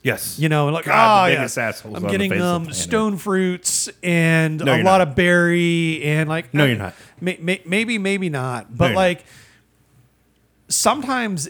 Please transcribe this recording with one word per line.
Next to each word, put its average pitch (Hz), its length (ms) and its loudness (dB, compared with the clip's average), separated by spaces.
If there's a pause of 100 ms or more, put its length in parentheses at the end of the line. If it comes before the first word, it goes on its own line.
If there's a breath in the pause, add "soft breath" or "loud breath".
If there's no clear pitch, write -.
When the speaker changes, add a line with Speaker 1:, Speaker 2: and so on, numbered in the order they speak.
Speaker 1:
Yes. - 360 -4
Speaker 2:
You 156 80 0
know, 151 200 2
and 151 80 -2
like, 165 100 -6
Speaker 1:
God, 214 400 6
Speaker 2:
"Oh, 175 40 2
Speaker 1:
the 151 60 2
biggest 135 220 -4
Speaker 2:
yes, 113 220 -4
Speaker 1:
assholes 107 180 -14
Speaker 2:
I'm - 80 -6
Speaker 1:
on - 20 -4
the 101 40 -2
Speaker 2:
getting, 190 200 -2
Speaker 1:
face 185 80 -2
of 180 60 0
the 175 80 0
Speaker 2:
um, 175 100 -2
Speaker 1:
planet. 156 140 -10
Speaker 2:
stone 214 400 -2
fruits 185 720 -2 (140)
and 165 600 2
Speaker 1:
No, 139 80 2
Speaker 2:
a 127 60 4
Speaker 1:
you're 147 80 2
Speaker 2:
lot 190 140 6
Speaker 1:
not. 175 100 2
Speaker 2:
of 127 60 -10
berry," 170 880 2
and 151 260 0
like, 160 240 -6
Speaker 1:
No, 147 100 4
Speaker 2:
uh, 139 40 4
Speaker 1:
you're 120 100 0
not. 95 160 -8 (260 loud breath)
Speaker 2:
may-, 175 220 -6
may-, 180 240 -4
maybe, 214 320 -2
maybe 196 320 -2
not. 127 400 -6
Speaker 1:
No, 123 80 -8
Speaker 2:
But 170 80 4
Speaker 1:
you're 220 80 2
not. 190 60 0
Speaker 2:
like, 180 260 0 (1400 soft breath)
sometimes 233 840 -2